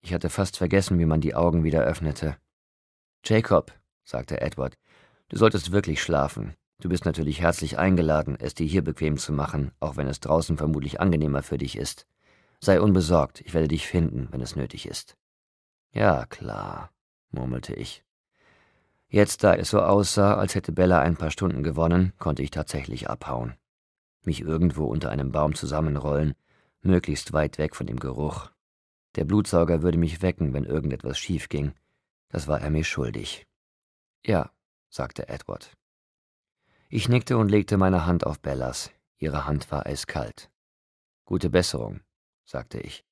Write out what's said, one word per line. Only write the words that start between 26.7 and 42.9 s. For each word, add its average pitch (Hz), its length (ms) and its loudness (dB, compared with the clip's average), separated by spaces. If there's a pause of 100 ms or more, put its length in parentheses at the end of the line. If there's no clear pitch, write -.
möglichst 90 520 0
weit 76 260 0
weg 76 180 -2
von - 100 -8
dem 60 140 -6
Geruch. 71 500 -6 (640)
Der 85 100 0
Blutsauger 85 580 4
würde 85 160 2
mich 82 240 0
wecken, 87 300 0
wenn 69 120 -2
irgendetwas 69 540 -4
schief - 300 -4
ging. 73 260 -4 (540)
Das 73 200 -6
war 76 120 0
er 76 100 -4
mir 78 140 2
schuldig. - 640 -6 (800)
„Ja“, 92 240 0 (380)
sagte - 400 -10
Edward. - 480 -12 (1120)
Ich 113 200 -2
nickte 123 300 2
und 104 120 4
legte 104 260 4
meine 95 300 4
Hand 87 200 2
auf 76 140 -6
Bellas. 64 500 -6 (280)
Ihre 73 280 -4
Hand 73 240 -2
war 67 160 -4
eiskalt. - 640 -8 (720)
„Gute 87 260 -2
Besserung“, 62 500 0 (440)
sagte - 360 -10
ich. - 320 -16